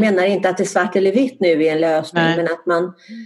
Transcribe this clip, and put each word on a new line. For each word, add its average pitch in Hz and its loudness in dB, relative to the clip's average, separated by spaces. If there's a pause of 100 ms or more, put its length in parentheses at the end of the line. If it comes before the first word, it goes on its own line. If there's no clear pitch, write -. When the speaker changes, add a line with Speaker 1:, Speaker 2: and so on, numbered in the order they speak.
Speaker 1:
jag 214 2
menar 180 2
inte 185 0
att 185 -4
det 202 -2
är - -4
svart - -2
eller 196 2
vitt 254 0
nu 185 2 (160)
i 160 2
en 156 0
lösning, 160 0
Speaker 2:
Nej. 165 0
Speaker 1:
men 170 -2
att 165 -6
man, 180 -2 (320)